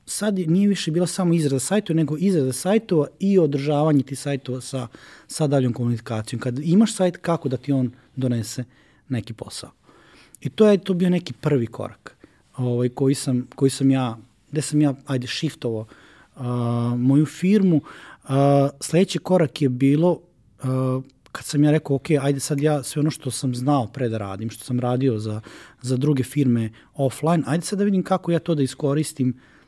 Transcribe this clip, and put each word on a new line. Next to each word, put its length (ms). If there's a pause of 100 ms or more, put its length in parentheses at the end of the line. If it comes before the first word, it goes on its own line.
sad 320
nije 300
više 220
bila 160
samo 280
izrada 240
sajtova, 380
nego 200
izrada 360
sajtova 540 (140)
i 180
održavanje 640
tih 160
sajtova 420
sa, 280 (380)
sa 200
daljom 260
komunikacijom. 680
Kad 180
imaš 360
sajt, 220
kako 320
da 80
ti 160
on 180 (260)
donese 480 (440)
neki 240
posao. 380 (680)
I 100
to 180
je, 100
to 160
bio 160
neki 220
prvi 340
korak, 500 (400)
ovaj, 320
koji 260
sam, 400
koji 160
sam 200
ja, 280 (320)
gde 120
sam 180
ja, 140 (120)
ajde, 200
shiftovao, 600 (500)
a, 640
moju 280
firmu. 540 (480)
A, 400 (120)
sledeći 380
korak 440
je 60
bilo, 520 (420)
a, 380 (320)
kad 120
sam 200
ja 60
rekao, 260
„Ok, 140 (100)
ajde 200
sad 200
ja 220
sve 180
ono 100
što 200
sam 240
znao 320
pre 220
da 100
radim, 320
što 140
sam 160
radio 380
za, 220 (420)
za 140
druge 260
firme 480 (240)
offline, 520
ajde 180
sad 140
da 60
vidim 180
kako 300
ja 60
to 160
da 80
iskoristim, 720 (340)